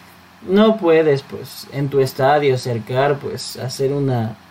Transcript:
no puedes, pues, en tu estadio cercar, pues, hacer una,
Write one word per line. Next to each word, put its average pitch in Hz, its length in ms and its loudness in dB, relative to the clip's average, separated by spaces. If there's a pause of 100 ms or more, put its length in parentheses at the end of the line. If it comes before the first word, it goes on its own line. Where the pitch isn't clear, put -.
(480)
no 208 300 4
puedes, 160 460 2
pues, - 500 -14
en 139 160 -2
tu 139 100 0
estadio 135 580 2
cercar, 127 600 -2
pues, - 400 -10
hacer 135 340 -4
una, 123 460 -2 (140)